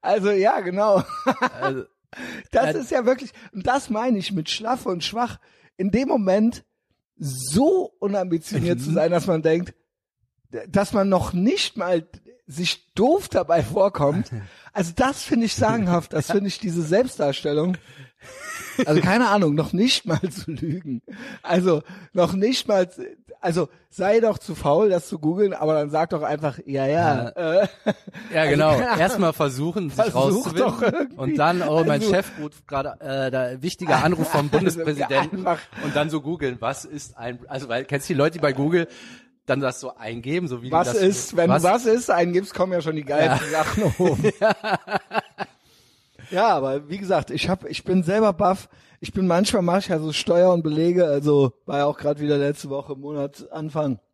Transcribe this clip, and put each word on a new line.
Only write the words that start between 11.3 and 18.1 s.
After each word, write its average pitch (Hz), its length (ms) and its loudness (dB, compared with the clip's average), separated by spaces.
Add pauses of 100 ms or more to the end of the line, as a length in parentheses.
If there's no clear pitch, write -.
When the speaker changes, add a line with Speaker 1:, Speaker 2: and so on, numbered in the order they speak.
Speaker 1:
nicht 220 420 0
mal 175 300 0 (400)
sich 165 480 -6
doof 302 340 2
dabei 170 340 2
vorkommt. 147 760 0
Speaker 2:
<laughs> 107 40 -8 (340)
Speaker 1:
Also 170 200 -2
das 269 300 0
finde 233 220 0
ich - 100 -4
sagenhaft, 202 560 0
das 156 180 -2
finde 190 160 0
ich - 140 -6
diese 170 220 -4
Selbstdarstellung. 156 960 0 (1080)